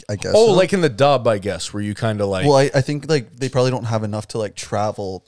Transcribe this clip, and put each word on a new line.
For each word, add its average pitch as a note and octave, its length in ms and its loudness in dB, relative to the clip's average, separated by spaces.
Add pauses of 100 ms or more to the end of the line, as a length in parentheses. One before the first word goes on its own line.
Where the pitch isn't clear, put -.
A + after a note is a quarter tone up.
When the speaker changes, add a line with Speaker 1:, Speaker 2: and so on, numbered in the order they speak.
Speaker 1:
I G#2 80 -4
guess - 180 -6
Speaker 2:
Oh, A3 140 8
Speaker 1:
so. G3+ 40 4
Speaker 2:
like F#3 200 4
in G3 80 0
the D#3+ 80 4
Dub, B2+ 400 2
I A2 100 2
guess, F#2 340 -6
where G#2 100 -6
you G#2 120 -4
kinda, G#2+ 320 -2
like F#2+ 180 0
Speaker 1:
Well, C#3+ 120 6
I, C3+ 180 4
I C#3 60 2
think, D3 280 -4
like, C#3 280 -4
they B2+ 120 -6
probably B2+ 220 0
don't A#2+ 140 -6
have A2 180 -2
enough G#2+ 260 -6
to, A#2+ 100 -8
like, G#2 180 -8
travel G2+ 720 -6